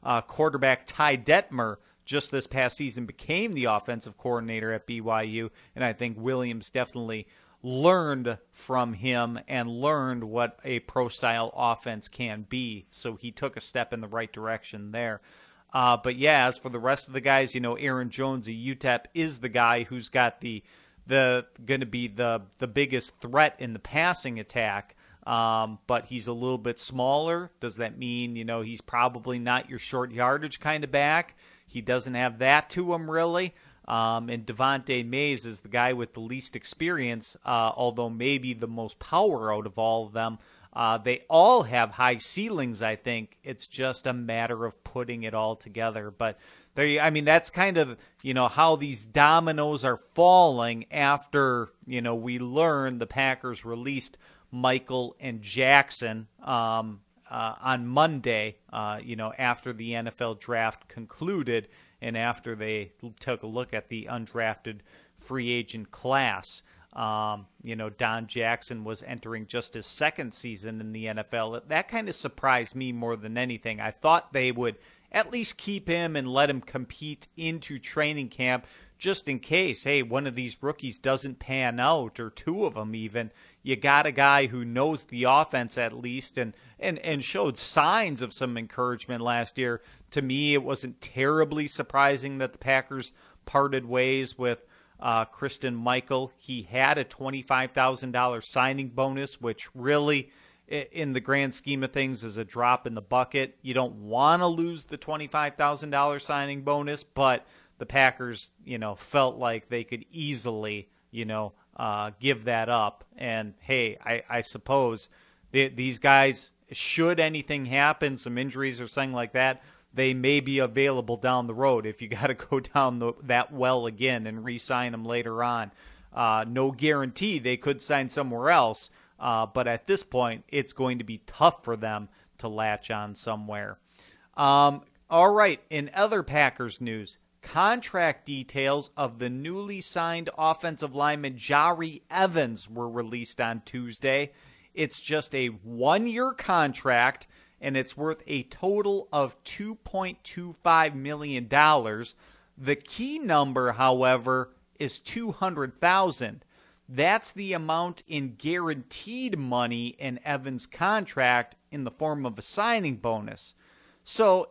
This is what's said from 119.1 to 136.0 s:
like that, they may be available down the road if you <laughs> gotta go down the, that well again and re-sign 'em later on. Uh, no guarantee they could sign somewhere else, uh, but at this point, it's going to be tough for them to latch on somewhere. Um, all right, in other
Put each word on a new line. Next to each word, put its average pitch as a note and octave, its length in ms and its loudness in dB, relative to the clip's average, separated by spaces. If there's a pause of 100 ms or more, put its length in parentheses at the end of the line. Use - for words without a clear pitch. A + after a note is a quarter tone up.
like A#2+ 180 -4
that, C3 320 2 (300)
they C3 200 2
may C3+ 260 4
be C3+ 200 0
available B2+ 580 2
down B2 300 2
the A2+ 60 -6
road A#2+ 320 2
if G#2+ 160 -8
you A2+ 60 -10
<laughs> G#2 120 -8
gotta C3 140 0
go C3+ 260 -2
down C3 400 0
the, A#2 140 -2 (100)
that B2 280 0
well B2+ 340 0
again A#2 420 -2
and A2 180 -10
re-sign B2 480 -4
'em A2+ 120 -8
later A#2 380 -2
on. A#2 280 -2 (400)
Uh, A2 360 2
no C3 240 0
guarantee D3 680 0
they B2 180 -2
could C#3 240 -2
sign C3+ 280 0
somewhere C3 400 -2
else, B2+ 400 4 (300)
uh, A2+ 260 2
but A#2+ 220 0
at A#2 180 -2
this G3 180 0
point, A#2+ 440 -2
it's C#3+ 260 -2
going B2+ 240 0
to A#2 60 -8
be G#2+ 240 -10
tough - 360 4
for A#2 120 -2
them G#2+ 340 -6 (280)
to A#2 100 -8
latch G#2+ 420 -2
on G#2 240 -6
somewhere. G#2 640 -8 (580)
Um, C#3+ 460 6 (280)
all E3+ 200 8
right, G#3 400 6
in D3 240 -4
other G3+ 300 2